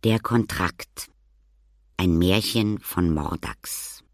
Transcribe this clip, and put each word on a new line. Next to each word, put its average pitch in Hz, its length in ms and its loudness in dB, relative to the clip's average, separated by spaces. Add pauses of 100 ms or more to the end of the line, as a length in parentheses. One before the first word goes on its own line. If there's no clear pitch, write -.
Der 113 160 4
Kontrakt. - 880 -4 (880)
Ein 87 220 4
Märchen 104 580 2
von 87 340 0
Mordax. - 920 -8 (100)